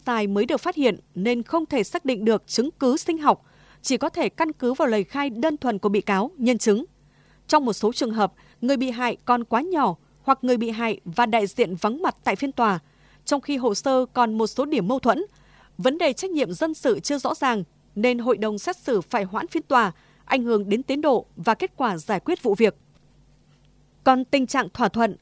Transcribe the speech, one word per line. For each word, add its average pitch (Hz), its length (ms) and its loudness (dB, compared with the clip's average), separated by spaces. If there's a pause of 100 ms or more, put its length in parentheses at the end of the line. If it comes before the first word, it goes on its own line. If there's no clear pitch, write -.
dài 226 220 -2
mới 202 180 2
được 285 120 0
phát 359 180 -4
hiện 254 240 2 (160)
nên 233 280 -2
không 320 220 -2
thể 254 180 0
xác - 220 -6
định 226 200 -2
được 220 220 2
chứng 254 240 -2
cứ 262 260 0
sinh 320 200 -2
học, 285 280 0 (360)
chỉ 254 160 0
có 285 120 -4
thể 339 200 -2
căn 320 220 -2
cứ 254 220 -2
vào 294 140 0
lời 214 160 0
khai 285 260 -4
đơn 294 280 -2
thuần 240 220 -4
của 208 100 0
bị 202 120 2
cáo, 208 360 0
nhân 247 200 2
chứng. 220 280 2 (640)
Trong 302 180 4
một 220 80 0
số 226 200 0
trường 233 200 -2
hợp, 214 200 0 (280)
người 262 160 2
bị 262 120 -2
hại 240 360 -4
còn 247 180 2
quá 226 180 0
nhỏ 294 340 0 (260)
hoặc 262 200 2
người 247 160 2
bị 226 120 -2
hại 226 360 -4
và 190 200 0
đại 220 220 2
diện 190 280 -2
vắng 220 260 -2
mặt 330 220 0
tại 220 120 0
phiên 277 160 -4
tòa, 208 280 2 (460)
trong 285 160 0
khi 285 160 -2
hồ 233 180 0
sơ 262 380 2
còn 226 240 2
một 220 100 2
số 254 180 -2
điểm 269 220 0
mâu 254 120 0
thuẫn. 254 260 0 (520)
Vấn 262 200 0
đề 320 160 2
trách 381 180 -6
nhiệm 262 220 -2
dân 320 200 -2
sự 233 260 0
chưa - 180 -2
rõ - 160 -2
ràng 233 300 0 (320)
nên 240 240 0
hội 233 180 0
đồng 214 220 -4
xét 359 180 -6
xử 226 240 0
phải 208 220 -4
hoãn 202 240 -6
phiên 320 160 -4
tòa, 233 280 2 (340)
ảnh 262 180 0
hưởng 208 260 0
đến 226 140 0
tiến 277 180 -4
độ 277 240 2 (100)
và 220 180 0
kết 359 220 -4
quả 214 220 -2
giải 180 220 -4
quyết - 240 -4
vụ 208 120 2
việc. 208 200 4 (1300)
Còn 262 220 4
tình 262 220 0
trạng 240 220 -2
thỏa 226 200 0
thuận, 226 320 0